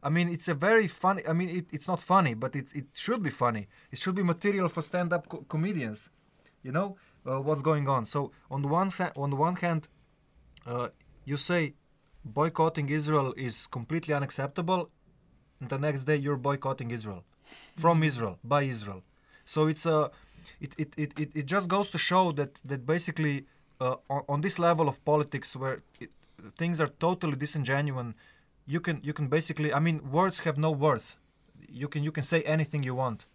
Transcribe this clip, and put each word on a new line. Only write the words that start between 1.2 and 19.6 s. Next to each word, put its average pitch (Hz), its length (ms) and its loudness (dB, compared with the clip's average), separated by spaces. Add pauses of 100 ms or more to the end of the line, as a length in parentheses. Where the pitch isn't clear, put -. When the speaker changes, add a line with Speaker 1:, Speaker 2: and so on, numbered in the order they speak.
Speaker 1:
I 160 60 0
mean, 175 160 0
it, 180 220 -4
it's - 160 -8
not 180 140 -2
funny, 180 320 4
but 123 220 -4
it's, 135 180 -6
it 139 200 -8
should 226 280 -2
be 160 80 0
funny. 113 380 0 (240)
It - 80 -10
should 185 160 -2
be 196 80 0
material 180 460 2
for - 120 -6
stand-up 170 480 -2
co-, - 180 -12
comedians, 156 600 -4 (540)
you 131 80 -10
know, 190 260 -2 (300)
uh, 131 140 -2
what's 143 200 0
going 147 260 2
on. 127 180 2
So 143 260 -4 (180)
on 139 140 -4
the 139 40 0
one 175 220 2
ha-, 180 260 -2
on 139 140 -4
the 139 60 -2
one 160 220 2
hand, 165 300 -2 (760)
uh, 120 220 -4 (380)
you 143 120 -4
say 160 360 2 (520)
boycotting 160 640 2
Israel 147 480 2
is 123 300 -4
completely 151 480 -4
unacceptable, 151 760 -2 (680)
and 123 100 -10
the 135 80 -2
next 139 260 0
day 151 120 4
you're 143 220 0
boycotting 135 520 -2
Israel. 107 340 -8 (540)
From 165 200 6
Speaker 2:
Mm-hmm. 156 140 4
Speaker 1:
Israel, 113 320 -4
by 143 200 2
Israel. 107 400 -6 (420)
So 156 220 2